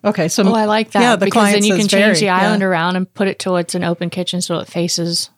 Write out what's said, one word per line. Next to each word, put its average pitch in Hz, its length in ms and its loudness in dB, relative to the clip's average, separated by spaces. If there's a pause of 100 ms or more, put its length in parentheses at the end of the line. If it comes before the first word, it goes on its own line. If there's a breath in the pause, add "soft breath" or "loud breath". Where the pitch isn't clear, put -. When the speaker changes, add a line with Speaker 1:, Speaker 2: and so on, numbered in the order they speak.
Speaker 1:
Okay, 196 240 0
so 214 180 -2
Speaker 2:
Oh, 226 80 4
I 220 120 2
like 214 260 0
that, 202 80 2
Speaker 1:
yeah, 233 160 4
the 196 100 0
Speaker 2:
because 202 260 2
then 208 100 2
Speaker 1:
client - 40 2
Speaker 2:
you 214 80 2
Speaker 1:
says 175 60 2
Speaker 2:
can 208 80 0
change 196 160 2
Speaker 1:
vary. 190 160 2
Speaker 2:
the 202 100 0
island 202 320 2
Speaker 1:
Yeah. 190 60 0
Speaker 2:
around 175 280 0
and 185 160 -4
put 196 160 -2
it - 100 -6
towards 180 360 -4
an 180 100 -4
open 175 260 -4
kitchen 180 300 -6
so 170 180 -4
it - 100 -8
faces 170 680 -4